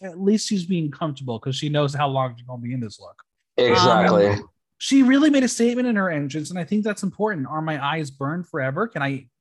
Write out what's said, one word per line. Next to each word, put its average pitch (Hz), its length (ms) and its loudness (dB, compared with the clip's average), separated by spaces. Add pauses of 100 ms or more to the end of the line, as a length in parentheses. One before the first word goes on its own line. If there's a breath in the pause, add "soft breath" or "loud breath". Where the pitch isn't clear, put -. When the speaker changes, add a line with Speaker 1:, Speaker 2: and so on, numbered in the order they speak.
Speaker 1:
at 180 180 -12
least 202 280 2
she's 190 160 -2
being 165 260 -2
comfortable 135 500 -8
'cause 135 160 -6
she 151 120 -4
knows 147 260 0
how 143 140 0
long 131 280 -2
she's 120 100 -20
gonna 123 160 -14
be 120 100 -6
in 131 80 -4
this 107 200 -10
look. 90 200 -20 (360)
Speaker 2:
Exactly. 117 720 4
Speaker 1:
Um, 101 200 -2 (300)
she 269 240 4
really 277 280 6
made 277 120 4
a 247 60 0
statement 240 400 0
in 233 80 0
her 190 120 0
entrance, 147 420 -4
and 185 80 -8
I 170 60 -4
think 208 200 -2
that's 208 180 -4
important. 190 460 -4
Are 156 120 -6
my 156 240 -4
eyes 151 280 -4
burned 160 360 -6
forever? 143 380 -2
Can 156 160 -6
I 135 260 -6 (120)